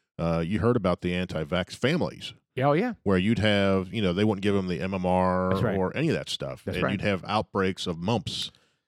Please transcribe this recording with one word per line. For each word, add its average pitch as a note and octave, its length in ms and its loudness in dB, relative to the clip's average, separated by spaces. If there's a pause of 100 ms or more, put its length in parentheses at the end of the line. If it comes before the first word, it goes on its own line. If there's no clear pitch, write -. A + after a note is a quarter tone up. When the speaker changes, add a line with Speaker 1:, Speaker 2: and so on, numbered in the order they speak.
(180)
Speaker 1:
uh, E2+ 280 0
you G2 140 -2
heard A#2+ 160 4
about F#2 260 0
the F2 120 -2
anti-vax F2 600 -4
families. A#2+ 580 -2 (220)
Speaker 2:
Yeah, C3 140 0
oh, C#3+ 40 4
yeah. G#3+ 300 0
Speaker 1:
Where F#2+ 160 2
you'd G#2 220 2
have, G2 520 2
you A2+ 80 -4
know, F2+ 140 2
they G#2 100 2
wouldn't G#2 180 2
give G2+ 140 2
'em F#2 120 0
the E2+ 120 -2
M F#2+ 140 -4
M F#2 100 -2
R F#2 460 2
Speaker 2:
That's F#2+ 120 0
right. G2+ 140 0
Speaker 1:
or F#2 180 -2
any D#3 140 0
of A#2+ 60 2
that C#2 160 -4
stuff. C2 340 -8
Speaker 2:
That's - 120 -6
Speaker 1:
And E2+ 80 0
Speaker 2:
right. C2 80 0
Speaker 1:
you'd F#2+ 100 -4
have G2 240 0
outbreaks G2 600 -2
of E2+ 120 -4
mumps G2 520 -2 (380)